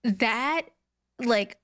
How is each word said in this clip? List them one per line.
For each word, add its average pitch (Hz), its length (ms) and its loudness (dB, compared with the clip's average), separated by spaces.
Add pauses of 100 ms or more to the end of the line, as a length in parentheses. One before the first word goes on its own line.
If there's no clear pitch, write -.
That, 240 580 0 (560)
like, 220 460 0